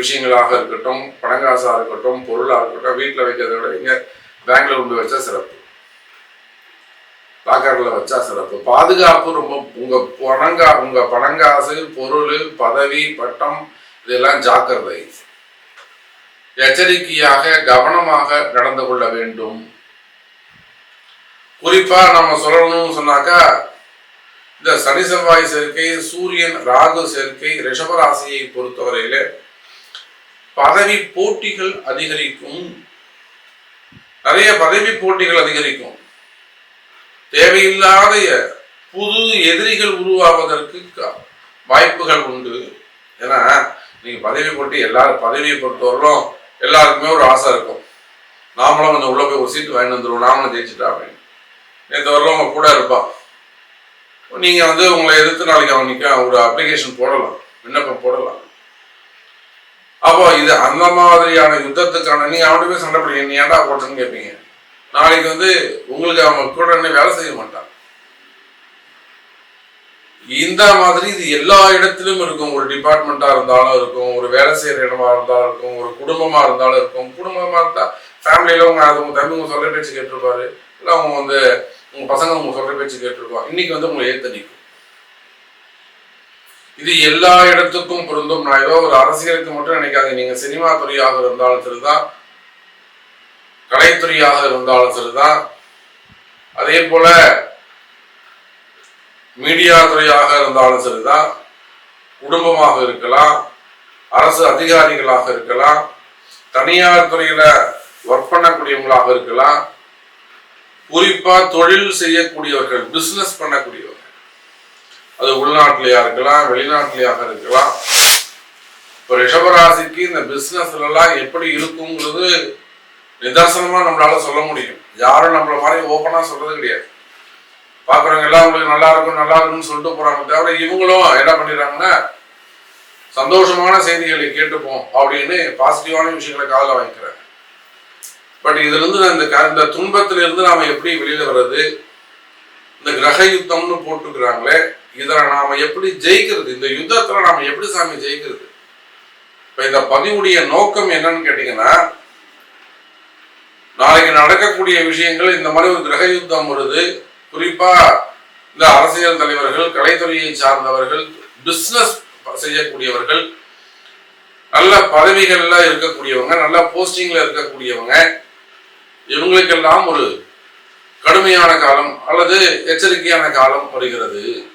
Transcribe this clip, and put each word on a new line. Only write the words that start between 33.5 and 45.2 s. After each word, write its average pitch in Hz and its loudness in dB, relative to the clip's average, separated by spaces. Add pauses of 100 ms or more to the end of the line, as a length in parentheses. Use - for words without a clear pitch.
நிறைய 185 2 (120)
பதவி - 2 (100)
போட்டிகள் 180 0
அதிகரிக்கும், 151 -6 (1400)
தேவையில்லாத 190 4 (800)
புது 208 -4 (280)
எதிரிகள் 208 -2
உருவாவதற்கு 170 0 (180)
க-, 160 -10 (600)
வாய்ப்புகள் 127 2
உண்டு. 123 -10 (600)
ஏன்னா 131 -2 (640)
நீங்க 120 -14
பதவி 151 -4
போட்டி, 139 -6
எல்லாரும் 127 0